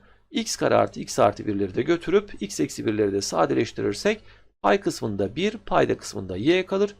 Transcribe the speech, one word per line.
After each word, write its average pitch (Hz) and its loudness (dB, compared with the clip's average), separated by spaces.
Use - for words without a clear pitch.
X 226 -4
kare 117 2
artı 107 2
x - -6
artı 107 4
birleri 98 -2
de 120 0
götürüp 170 0
x 202 -8
eksi 139 -2
birleri 107 2
de 98 0
sadeleştirirsek 135 0
pay 202 4
kısmında 107 -4
bir, 208 -2
payda 127 0
kısmında 92 -10
y 170 2
kalır. 202 -2